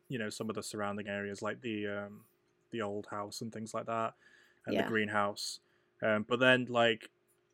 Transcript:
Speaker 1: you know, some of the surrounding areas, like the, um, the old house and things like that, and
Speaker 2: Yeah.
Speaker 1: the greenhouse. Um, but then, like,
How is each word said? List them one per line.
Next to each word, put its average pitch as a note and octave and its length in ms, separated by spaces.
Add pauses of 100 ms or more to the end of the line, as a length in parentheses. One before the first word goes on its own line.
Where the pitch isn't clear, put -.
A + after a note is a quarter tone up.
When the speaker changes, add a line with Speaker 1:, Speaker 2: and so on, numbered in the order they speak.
Speaker 1:
you C3+ 80
know, G#2+ 140
some A2 180
of G#2 60
the G2+ 80
surrounding G2+ 440
areas, G2+ 360
like G#2 180
the, G#2+ 260
um, G2+ 380 (460)
the A#2 100
old G2+ 300
house G#2 300
and A2+ 120
things A2 220
like A2+ 100
that, A2+ 300 (500)
and - 80
Speaker 2:
Yeah. F#2+ 80
Speaker 1:
the - 80
greenhouse. G#2 720 (420)
Um, G#2+ 260
but A#2+ 120
then, B2+ 260
like, A#2 460 (420)